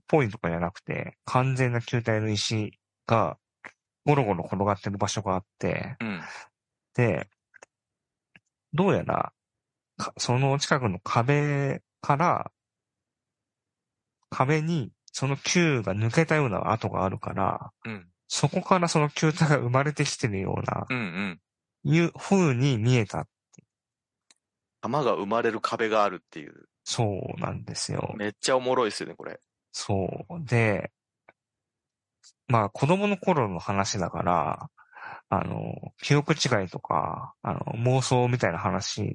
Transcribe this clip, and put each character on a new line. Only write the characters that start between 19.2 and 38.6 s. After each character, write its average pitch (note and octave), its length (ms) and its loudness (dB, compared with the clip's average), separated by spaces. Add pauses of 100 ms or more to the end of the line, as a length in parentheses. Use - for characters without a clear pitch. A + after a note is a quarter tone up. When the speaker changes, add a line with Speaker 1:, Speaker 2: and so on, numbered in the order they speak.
Speaker 1:
体 D#3+ 160 2
が C#3+ 100 4
生 A#2+ 120 -2
ま C3 140 4
れ D3 100 -2
て D3 100 0
き - 140 -4
て B2+ 100 -2
る G2+ 140 -4
よ F#2 160 -2
う - 60 -4
な、 - 260 -4
Speaker 2:
う B2+ 40 -4
ん B2+ 40 -2
う A#2+ 40 -4
ん。 F#2+ 400 -6 (420)
Speaker 1:
い D3+ 160 4
う E3+ 180 2
風 F3+ 380 4
に C3 220 2
見 A#2+ 200 4
え A2 80 2
た。 D#2+ 220 -6 (1500)
Speaker 2:
玉 C3+ 220 -2
が A2+ 100 2
生 F2 140 -2
ま A2+ 140 0
れ A#2 100 2
る G#2+ 100 -4
壁 A2+ 260 -2
が G#2+ 160 4
あ G2+ 60 2
る F2+ 120 -8
っ - 80 -20
て E2 100 -14
い D2 100 -12
う。 - 180 -20 (160)
Speaker 1:
そ - 220 -2
う - 340 -4
な F#2 120 -4
ん F#2+ 120 -8
で A2 120 -12
す - 180 -6
よ。 - 240 -4
Speaker 2:
め G#2 120 -4
っ G#2 80 -6
ち - 140 -2
ゃ C3 60 4
お - 20 -2
も B2+ 160 -2
ろ B2 120 2
い - 20 -4
っ - 20 -4
す - 120 -8
よ - 60 -10
ね、 E2 60 -14
こ - 80 -16
れ。 - 160 -14 (320)
Speaker 1:
そ - 580 -4
う。 E3+ 160 -10
で、 A2+ 460 2 (1600)
ま A2+ 180 4
あ、 G2 40 -2
子 - 180 -2
供 G3 200 2
の G3+ 100 0
頃 D3+ 300 0
の F2+ 120 -6
話 G2 400 -2
だ E2+ 100 0
か E2+ 140 -4
ら、 F2 460 0 (600)
あ G2 140 2
の、 - 580 -6
記 - 140 2
憶 D3 180 2
違 A#2 320 0
い - 20 -6
と - 120 -10
か、 - 640 -4
あ - 120 -2
の、 - 60 -4 (240)
妄 B2+ 180 4
想 B2 260 2
み B2 100 2
た A#2 120 2
い - 20 0
な E2 80 -4
話 G2 420 -2